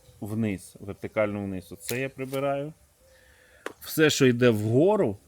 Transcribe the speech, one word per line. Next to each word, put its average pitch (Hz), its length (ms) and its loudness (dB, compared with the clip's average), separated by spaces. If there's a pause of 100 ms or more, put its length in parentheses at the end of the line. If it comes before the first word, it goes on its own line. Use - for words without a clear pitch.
(200)
вниз, 107 600 -6
вертикально 101 640 -4
вниз. 95 280 -8
Оце 117 280 -8
я 135 80 -6
прибираю. 139 640 -6 (1080)
Все, 156 300 2
що 131 160 4
йде 123 240 6
вгору, 120 760 2